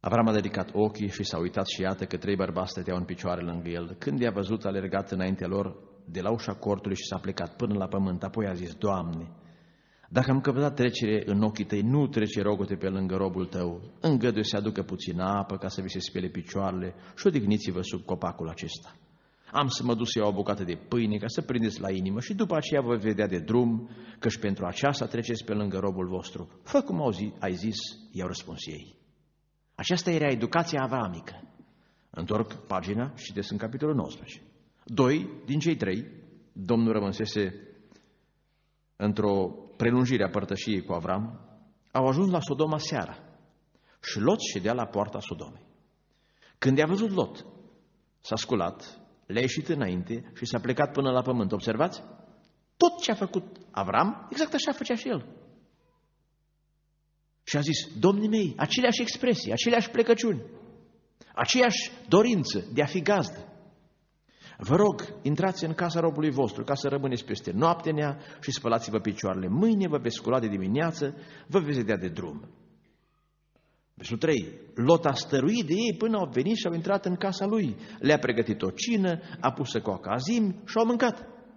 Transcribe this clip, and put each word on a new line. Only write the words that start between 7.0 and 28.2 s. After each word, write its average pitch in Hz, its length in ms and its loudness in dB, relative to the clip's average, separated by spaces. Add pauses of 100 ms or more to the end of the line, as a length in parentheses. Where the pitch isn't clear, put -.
s-a 95 120 -4
plecat - 380 -6
până 104 220 -2
la 92 80 -2
pământ. 95 360 -2
Apoi 101 240 -4
a 95 60 -2
zis, 87 220 -8
„Doamne, 85 560 -2 (760)
dacă 127 220 2
am 131 100 4
căpătat 139 340 2
trecere 113 500 2
în 104 180 2
ochii 104 220 0
tăi, 101 160 0
nu 131 260 4
trece 107 360 0
rogote 98 320 0
pe 95 140 -2
lângă 92 280 0
robul 92 300 0
tău. 87 340 -4 (200)
Îngăduie 117 440 4
să 104 120 -2
aducă 104 260 -2
puțină 90 420 -4
apă 98 320 0
ca 92 120 -6
să - 120 -6
vi 95 80 -6
se 95 100 -6
spele 90 300 -4
picioarele 92 680 -4 (220)
și - 100 0
odihniți-vă 107 560 2
sub 90 220 -6
copacul 87 440 -4
acesta. - 480 -10 (560)
Am 139 160 2
să - 160 -4
mă 120 100 4
duc 113 120 0
să 117 120 0
iau 104 100 4
o 104 40 2
bucată 98 320 0
de 85 140 -4 (100)
pâine 110 280 2
ca 101 100 -4
să 117 160 -2
prindeți 113 380 0
la 98 100 -2
inimă 95 300 0
și 196 140 -6
după 185 220 0
aceea 147 240 2
voi 120 180 2
vedea 104 280 2
de 90 120 0
drum, 113 500 2 (300)
căci - 200 -2
pentru 98 280 -2
aceasta 135 400 0
treceți 113 380 -4
pe 110 80 -4
lângă 101 260 0
robul 92 300 -2
vostru. 90 400 -8 (140)
Fă - 180 2
cum 180 200 -2
au 135 100 2
zi-, 101 280 -4
ai 92 160 -2
zis”, 107 220 -4 (360)
i-au 92 140 -6